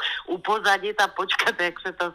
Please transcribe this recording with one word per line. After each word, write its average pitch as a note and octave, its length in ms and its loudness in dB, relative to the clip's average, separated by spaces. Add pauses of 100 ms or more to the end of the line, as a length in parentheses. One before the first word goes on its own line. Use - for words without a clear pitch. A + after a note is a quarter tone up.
(280)
upozadit G3+ 720 2
a G3 60 6
počkat, - 520 -2
jak F3 200 0
se F#3 140 -6
ta F3 220 -4